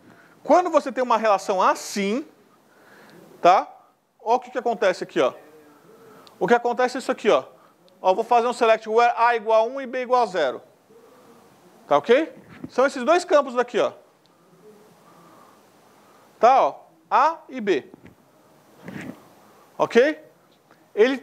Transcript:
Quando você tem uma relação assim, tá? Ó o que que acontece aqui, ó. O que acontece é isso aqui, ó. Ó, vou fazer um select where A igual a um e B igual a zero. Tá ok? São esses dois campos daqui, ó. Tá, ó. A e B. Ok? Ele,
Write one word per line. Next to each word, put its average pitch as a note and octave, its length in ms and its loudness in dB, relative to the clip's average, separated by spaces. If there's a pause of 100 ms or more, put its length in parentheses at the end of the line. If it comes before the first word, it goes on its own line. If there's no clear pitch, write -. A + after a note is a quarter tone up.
(440)
Quando F4 280 2
você C#4+ 200 0
tem B3+ 120 -4
uma A#3+ 140 0
relação G3+ 440 0
assim, A3+ 640 -4 (1120)
tá? G3 320 2 (480)
Ó A3 140 -2
o A#3 60 2
que - 100 -18
que - 80 -12
acontece G#3 460 -2
aqui, E3+ 160 -6
ó. B2 120 2 (1080)
O F3+ 80 -2
que A3+ 60 2
acontece A#3+ 440 0
é - 20 -10
isso C4 120 -6
aqui, A#3 200 -2
ó. C3 140 0 (540)
Ó, F#3 140 0
vou A3 100 -4
fazer A#3 220 2
um B3 80 -2
select A3 340 0
where A#3 300 2
A A#3 180 2
igual A3 280 0
a A3+ 40 -4
um C4+ 140 -10
e C4 60 -10
B B3+ 160 -8
igual B3 180 0
a A#3 60 0
zero. D3+ 340 -4 (1300)
Tá C#3+ 100 4
ok? B3+ 340 0 (380)
São B3+ 160 0
esses C4+ 180 -4
dois E4+ 220 2
campos C4+ 300 0
daqui, A#3+ 240 -2
ó. A#2+ 120 0 (2500)
Tá, B3 220 4
ó. C#3+ 140 0 (340)
A D4+ 300 0 (100)
e C4 100 -12
B. F#3+ 320 -4 (1900)
Ok? C4 400 2 (760)
Ele, B3 300 2